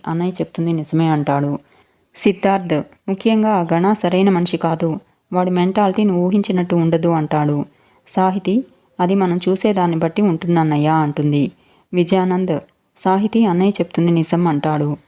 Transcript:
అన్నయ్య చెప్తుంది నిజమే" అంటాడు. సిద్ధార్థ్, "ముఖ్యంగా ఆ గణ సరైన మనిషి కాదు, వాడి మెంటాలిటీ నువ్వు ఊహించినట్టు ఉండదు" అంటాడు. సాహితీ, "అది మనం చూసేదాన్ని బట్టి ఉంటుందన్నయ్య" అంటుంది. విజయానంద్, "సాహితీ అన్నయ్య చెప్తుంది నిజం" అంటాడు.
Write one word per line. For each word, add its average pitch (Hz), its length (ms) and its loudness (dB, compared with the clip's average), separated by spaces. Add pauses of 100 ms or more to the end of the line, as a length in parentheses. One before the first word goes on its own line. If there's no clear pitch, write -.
అన్నయ్య 170 240 -4
చెప్తుంది 170 420 -6
నిజమే" 160 340 -2
అంటాడు. 143 520 0 (580)
సిద్ధార్థ్, 185 680 0 (260)
"ముఖ్యంగా 214 420 0
ఆ 185 240 0
గణ 185 180 2
సరైన 185 380 2
మనిషి 175 260 0
కాదు, 165 420 -2 (340)
వాడి 180 180 0
మెంటాలిటీ 190 540 0
నువ్వు 180 180 2
ఊహించినట్టు 185 540 0
ఉండదు" 165 320 2
అంటాడు. 151 560 0 (520)
సాహితీ, 190 480 0 (360)
"అది 180 140 2
మనం 180 340 0
చూసేదాన్ని 185 480 0
బట్టి 165 260 -2
ఉంటుందన్నయ్య" 165 680 0
అంటుంది. 147 640 0 (400)
విజయానంద్, 180 640 0 (400)
"సాహితీ 208 460 0
అన్నయ్య 185 260 2
చెప్తుంది 175 420 0
నిజం" 170 340 0
అంటాడు. 147 500 -2 (120)